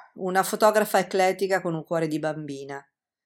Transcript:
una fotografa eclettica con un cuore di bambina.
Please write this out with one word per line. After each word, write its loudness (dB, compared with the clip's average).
una 0
fotografa 2
eclettica 2
con -4
un -6
cuore -2
di -2
bambina. -8